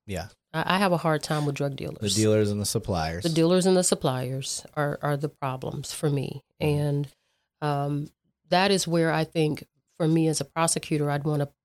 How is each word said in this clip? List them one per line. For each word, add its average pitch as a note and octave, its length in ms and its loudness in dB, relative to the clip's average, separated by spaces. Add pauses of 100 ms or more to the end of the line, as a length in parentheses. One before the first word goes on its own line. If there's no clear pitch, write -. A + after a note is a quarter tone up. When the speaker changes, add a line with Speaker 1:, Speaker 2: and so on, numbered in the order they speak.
Speaker 1:
Yeah. F#2+ 200 -6 (260)
Speaker 2:
I, D#3+ 220 -2
I - 20 0
have F#3+ 140 2
a E3+ 60 2
hard D#3 260 0
time D3 220 -2
with C#3+ 100 -2
drug C#3 200 -4
dealers. - 240 -8
Speaker 1:
The G#2 220 0
dealers G#2+ 300 4
and G#2 100 -2
the G2 40 -2
suppliers. E2+ 580 -2
Speaker 2:
The F3 60 0
dealers E3+ 360 4
and F#3+ 100 6
the F#3 80 4
suppliers C3 840 -2 (100)
are, D3 260 -2
are D3 160 -2
the C#3+ 120 -4
problems C3+ 640 -8
for D#3 160 -2
me. C3+ 320 -2 (200)
Speaker 1:
Mm-hmm. D3 180 2
Speaker 2:
And, C#3+ 280 0 (540)
um, D3 480 -2 (400)
that F#3+ 220 4
is F#3 160 2
where E3 240 2
I D#3+ 120 2
think, D#3 420 0 (320)
for E3 100 2
me D#3+ 200 4
as D3+ 140 0
a D3+ 40 -4
prosecutor, D#3+ 640 -2
I'd C#3+ 140 -2
wanna D3 260 0 (160)